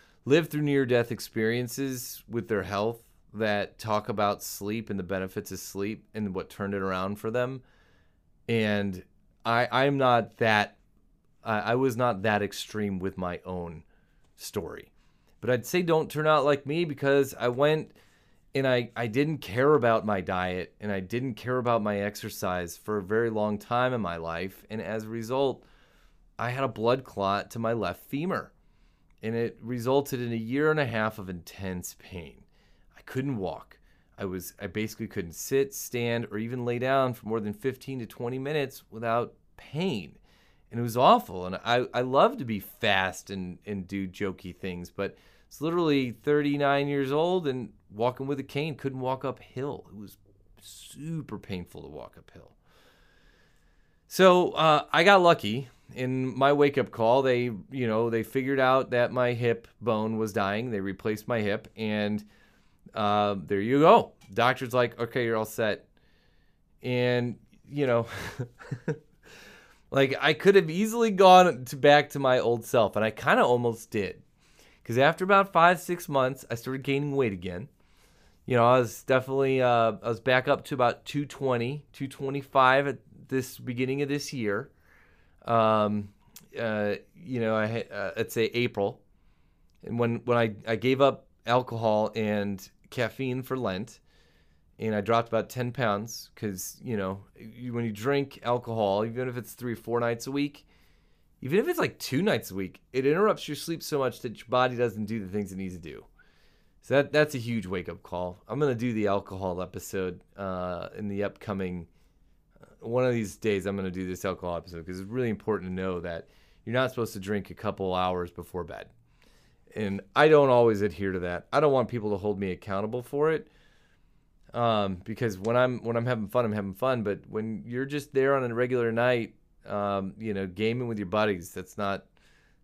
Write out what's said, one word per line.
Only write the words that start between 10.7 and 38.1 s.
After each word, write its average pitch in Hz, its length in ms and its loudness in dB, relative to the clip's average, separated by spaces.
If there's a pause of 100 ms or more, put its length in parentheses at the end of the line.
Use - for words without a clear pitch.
I, 110 160 -2
I 110 160 0
was 127 220 2
not 120 240 0
that 104 200 2
extreme 101 580 -4
with 92 180 -4
my 90 280 -6
own 85 380 -10 (540)
story. - 540 -10 (500)
But 107 80 -2
I'd 123 160 0
say 180 160 0
don't 160 280 2
turn 151 160 -4
out 151 200 4
like 143 200 2
me, 160 200 -2
because 139 520 2
I 123 120 0
went 147 420 2 (640)
and 135 100 0
I, 123 300 2
I 120 120 -2
didn't 139 320 0
care 131 340 2
about 117 320 4
my 98 160 0
diet 92 580 -2
and 104 100 -6
I 98 120 -2
didn't 117 320 -4
care 127 240 -4
about 117 240 2
my 104 180 -2
exercise 95 800 -6
for 107 200 -4
a 98 60 -4
very 113 260 0
long 107 280 0
time 123 360 -2
in 120 60 -2
my 87 160 -6
life. 82 540 -8
And 110 120 -8
as 107 220 -8
a 110 60 -12
result, 117 560 -2 (720)
I 117 120 -4
had 135 120 -4
a 127 60 -2
blood 120 340 0
clot 98 480 -2
to 113 80 -8
my 117 140 -2
left 92 300 -4
femur. 147 500 -6 (720)
And 113 120 -4
it 117 260 -4
resulted 127 600 0
in 117 120 -4
a - 20 -2
year 127 340 0
and 156 100 2
a 143 60 0
half 110 320 -2
of 95 120 -10
intense 90 680 -10
pain. - 460 -16 (520)
I - 60 -20
couldn't 131 360 -6
walk. - 420 -8 (380)
I 107 80 -6
was, 92 360 -8
I 101 60 -6
basically 110 400 -6
couldn't 85 260 -8
sit, 135 400 -2
stand, 120 560 -4
or 101 80 -8
even 117 280 -6
lay 120 120 -2
down 131 360 2
for 110 140 -14
more 110 120 -2
than 104 140 -4
fifteen 131 460 -6
to 113 60 -8
twenty 123 320 -8